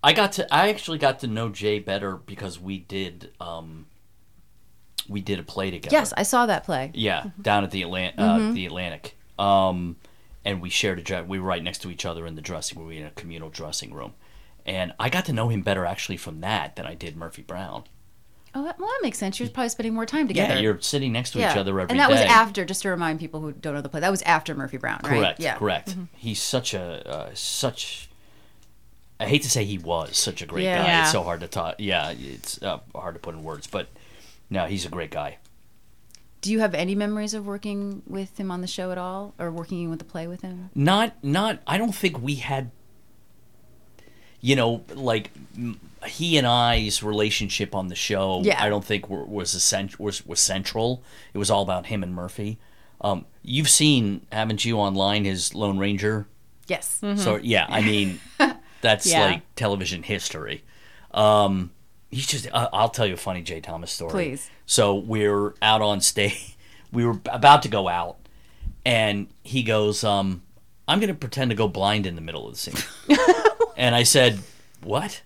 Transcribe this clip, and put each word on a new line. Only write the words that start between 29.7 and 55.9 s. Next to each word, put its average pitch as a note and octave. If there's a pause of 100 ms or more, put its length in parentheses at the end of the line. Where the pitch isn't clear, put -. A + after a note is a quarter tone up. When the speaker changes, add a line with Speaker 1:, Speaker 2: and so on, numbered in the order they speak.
Speaker 1:
was E2
such -
a F2
great F#3
Speaker 2:
Yeah. F3+
Speaker 1:
guy. E3+
Speaker 3:
Yeah. E3+
Speaker 1:
It's D#3
so F#2+
hard E2+
to F2
ta-, E2+
yeah, F2
it's, C2
uh, E2 (140)
hard E2+
to -
put E2
in D#2
words, D2+
but - (640)
no, F#2
he's F2+
a E2
great E2
guy. C#2+ (1040)
Speaker 2:
Do G3
you A3
have G#3
any F3+
memories G#3
of G#3
working G3+
with G3
him G3
on F3+
the F#3
show F3+
at F3+
all, F#3+
or E3+
working E3+
with E3
the D#3+
play E3
with F3+
him? F3+
Speaker 1:
Not, G3
not, D#3
I D#3
don't G#3+
think D3+
we C#3
had, B2+ (1700)
you C3
know, A2+ (100)
like, A#2 (260)
m-, A#2+ (280)
he E3
and C3
I's A#2
relationship G#2+
on F#2+
the F2+
show, F#2+
Speaker 2:
Yeah. G2+
Speaker 1:
I G#2+
don't G#2
think G2+
were, F2+
was G2
essen-, G2
was, G2+
was -
central. A2+ (280)
It -
was G2+
all G2+
about F#2
him G#2
and F2+
Murphy. G2+ (440)
Um, G2 (180)
you've C#3+
seen, A#2+
haven't A2
you, A2+
online G2
his F#2
Lone G2+
Ranger? G#2 (420)